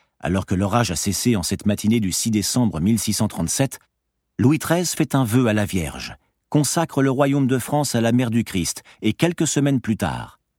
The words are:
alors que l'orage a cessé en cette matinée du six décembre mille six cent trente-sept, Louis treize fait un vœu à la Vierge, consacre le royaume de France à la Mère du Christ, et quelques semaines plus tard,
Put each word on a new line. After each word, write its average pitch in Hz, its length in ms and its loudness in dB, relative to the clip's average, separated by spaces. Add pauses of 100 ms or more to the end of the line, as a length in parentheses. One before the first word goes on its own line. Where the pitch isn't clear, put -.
(200)
alors 90 280 -2
que 98 80 0
l'orage 104 340 2
a 85 60 -4
cessé 104 400 0
en 87 80 -2
cette - 240 -4
matinée 107 320 2
du 95 120 0
six 113 200 -2
décembre 101 480 0
mille 107 180 2
six 104 160 -2
cent 107 140 0
trente-sept, 98 500 -4 (600)
Louis 139 220 4
treize 170 320 0
fait - 240 0
un 135 80 4
vœu 120 240 2
à 107 60 2
la 107 100 0
Vierge, 85 540 -6 (320)
consacre 151 520 0
le 135 80 2
royaume 139 380 2
de 131 100 2
France 143 380 -2
à 117 60 2
la 117 100 2
Mère 120 200 2
du 117 120 2
Christ, - 400 -4 (180)
et 107 120 0
quelques 165 340 0
semaines 139 320 0
plus 110 160 -2
tard, 64 460 -6 (180)